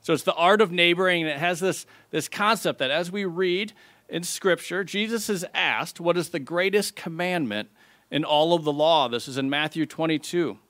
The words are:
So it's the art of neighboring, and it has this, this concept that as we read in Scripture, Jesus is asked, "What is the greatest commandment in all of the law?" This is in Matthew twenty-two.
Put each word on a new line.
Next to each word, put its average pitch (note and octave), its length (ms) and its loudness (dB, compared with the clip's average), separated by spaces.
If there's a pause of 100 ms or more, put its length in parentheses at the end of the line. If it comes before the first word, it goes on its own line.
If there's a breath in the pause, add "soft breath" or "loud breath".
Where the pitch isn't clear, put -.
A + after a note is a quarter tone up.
So E3 100 -2
it's C#3+ 100 0
the F#3+ 120 0
art F#3+ 260 6
of G3 100 4
neighboring, F3 520 4
and D#3 100 -2
it C#3 60 -6
has E3+ 200 -2
this, F3+ 260 -2 (280 soft breath)
this D#3 160 -4
concept G3+ 500 0
that C3+ 140 -2
as F3 180 -2
we G3+ 140 -4
read F#3 480 -2 (360 soft breath)
in E3+ 140 -6
Scripture, F3+ 640 -2
Jesus G#3+ 440 -4
is F#3 240 -2
asked, D3 460 -2
"What F3 180 2
is E3+ 120 -2
the E3+ 100 -6
greatest F#3 560 -2
commandment E3 760 -4 (380 soft breath)
in D3+ 160 -2
all D3+ 300 4
of E3 80 0
the D3+ 100 0
law?" D3+ 360 4
This A#2 180 -4
is C3+ 100 -8
in C3+ 140 -2
Matthew D3+ 340 -2
twenty-two. D#3+ 760 -2 (120)